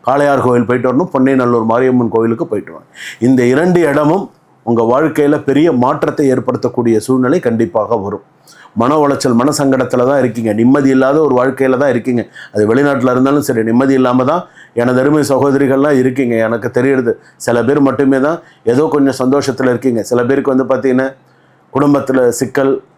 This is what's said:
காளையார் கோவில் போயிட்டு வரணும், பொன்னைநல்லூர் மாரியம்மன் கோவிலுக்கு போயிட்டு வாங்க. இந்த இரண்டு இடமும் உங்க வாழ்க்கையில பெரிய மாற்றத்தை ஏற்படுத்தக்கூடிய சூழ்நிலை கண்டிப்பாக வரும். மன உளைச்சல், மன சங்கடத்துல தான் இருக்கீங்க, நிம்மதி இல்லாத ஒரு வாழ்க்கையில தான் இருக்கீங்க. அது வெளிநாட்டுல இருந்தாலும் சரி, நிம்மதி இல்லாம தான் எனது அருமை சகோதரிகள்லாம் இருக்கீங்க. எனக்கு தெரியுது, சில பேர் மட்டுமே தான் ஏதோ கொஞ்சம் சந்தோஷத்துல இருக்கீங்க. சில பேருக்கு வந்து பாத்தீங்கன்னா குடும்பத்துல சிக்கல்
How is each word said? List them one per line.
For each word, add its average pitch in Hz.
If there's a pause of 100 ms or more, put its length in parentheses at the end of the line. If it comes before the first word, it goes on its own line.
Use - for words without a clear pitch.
காளையார் 139
கோவில் 123
போயிட்டு 123
வரணும், 156
பொன்னைநல்லூர் 127
மாரியம்மன் 123
கோவிலுக்கு 113
போயிட்டு 95
வாங்க. - (320)
இந்த 127
இரண்டு 170
இடமும் 151 (340)
உங்க 117
வாழ்க்கையில 143
பெரிய 147
மாற்றத்தை 143
ஏற்படுத்தக்கூடிய 120
சூழ்நிலை 131
கண்டிப்பாக 113
வரும். 98 (540)
மன 127
உளைச்சல், 139
மன 127
சங்கடத்துல 131
தான் 139
இருக்கீங்க, 113
நிம்மதி 135
இல்லாத 135
ஒரு 135
வாழ்க்கையில 131
தான் 139
இருக்கீங்க. 120 (260)
அது 117
வெளிநாட்டுல 135
இருந்தாலும் 139
சரி, 120
நிம்மதி 123
இல்லாம 127
தான் 170 (280)
எனது 123
அருமை 147
சகோதரிகள்லாம் 139
இருக்கீங்க. 123
எனக்கு 113
தெரியுது, 123 (220)
சில 117
பேர் 143
மட்டுமே 135
தான் 156 (240)
ஏதோ 131
கொஞ்சம் 135
சந்தோஷத்துல 131
இருக்கீங்க. 120
சில 120
பேருக்கு 135
வந்து 131
பாத்தீங்கன்னா 131 (600)
குடும்பத்துல 131
சிக்கல் 135 (140)